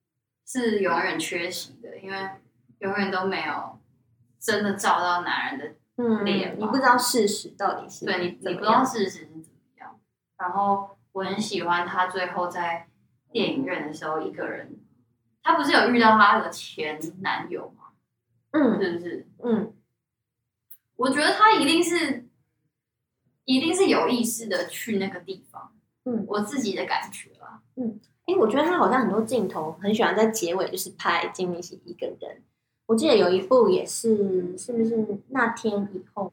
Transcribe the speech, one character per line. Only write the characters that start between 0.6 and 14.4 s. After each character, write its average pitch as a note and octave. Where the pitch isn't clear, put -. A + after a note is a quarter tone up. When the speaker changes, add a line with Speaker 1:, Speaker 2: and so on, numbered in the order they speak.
Speaker 1:
永 F3+
远 E3
缺 E3+
席 -
的， -
因 F#3+
为 F#3+
永 G3
远 G3
都 F#3
没 F3
有 C#3
真 G#3
的 G3+
照 F#3+
到 F3
男 -
人 -
的 A3
脸 G3+
嘛。 -
Speaker 2:
嗯， G3
你 G#3+
不 A#3
知 C4
道 B3+
事 A3+
实 -
到 F#3+
底 -
是 -
Speaker 1:
对， F3+
你， -
Speaker 2:
怎 F#3
么 -
样。 -
Speaker 1:
你 F3
不 G3+
知 G#3+
道 B3+
事 A#3
实 F#3
是 D#3
怎 D#3+
么 -
样。 -
然 F#3
后 G3
我 F#3+
很 F#3+
喜 F#3+
欢 F3
他 F#3
最 F#3
后 F3+
在 E3+
电 D#3+
影 C3
院 D3+
的 D3+
时 D#3+
候 D#3
一 -
个 -